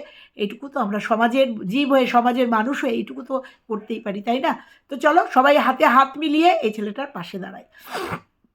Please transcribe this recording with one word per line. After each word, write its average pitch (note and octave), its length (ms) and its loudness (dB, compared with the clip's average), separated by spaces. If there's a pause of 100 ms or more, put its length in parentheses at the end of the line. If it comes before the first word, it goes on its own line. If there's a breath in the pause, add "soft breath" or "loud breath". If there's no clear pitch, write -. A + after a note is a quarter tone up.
(360 loud breath)
এইটুকু G#3+ 320 -8
তো - 120 -8
আমরা G#3 200 -4
সমাজের A#3 480 2 (200)
জীব C4 220 0
হয়ে, C4 160 4
সমাজের A#3+ 420 2
মানুষ A#3 340 -2
হয়ে B3+ 160 -2
এইটুকু B3+ 240 -10
তো C4 120 -8 (340 loud breath)
করতেই G#3+ 320 -8
পারি, G3+ 220 -8
তাই A#3+ 240 -2
না? D4 60 0 (360 loud breath)
তো C#4+ 80 -10
চলো, D4+ 240 4 (140)
সবাই C#4 200 6 (120)
হাতে B3+ 200 2
হাত C4+ 320 4
মিলিয়ে D#4 320 4 (160)
এই G#3+ 100 0
ছেলেটার G#3 400 -8
পাশে F3+ 220 -12
দাঁড়াই, F#3+ 260 -14 (920 loud breath)